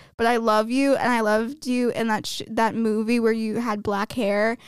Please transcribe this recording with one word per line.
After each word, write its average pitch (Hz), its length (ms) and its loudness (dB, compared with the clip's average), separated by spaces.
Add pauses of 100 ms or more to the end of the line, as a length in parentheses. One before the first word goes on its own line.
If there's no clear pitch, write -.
(160)
But 233 100 0
I 240 120 4
love 220 320 2
you, 277 260 4
and 240 160 0
I 233 80 2
loved 220 480 0
you 247 220 0
in 226 180 -2
that 214 180 -2
sh-, - 220 -8
that 226 260 0
movie 226 460 0
where 226 120 2
you 220 280 -4
had 214 240 -4
black 202 280 -4
hair, 214 440 0 (120)